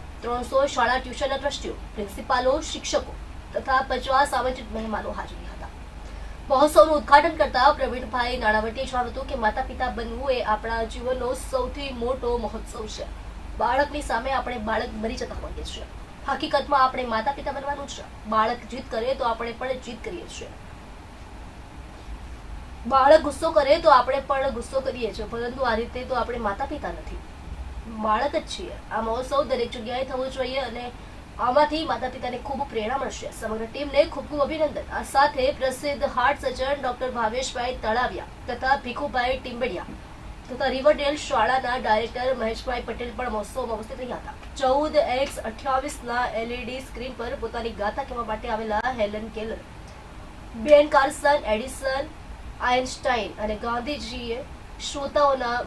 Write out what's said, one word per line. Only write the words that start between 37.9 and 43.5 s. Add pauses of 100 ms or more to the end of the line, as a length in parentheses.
તથા
ભીખુભાઈ
ટીમ્બડિયા (680)
તથા
રિવરડેલ
શાળાના
ડાયરેક્ટર
મહેશભાઈ
પટેલ
પણ
મહોત્સવમાં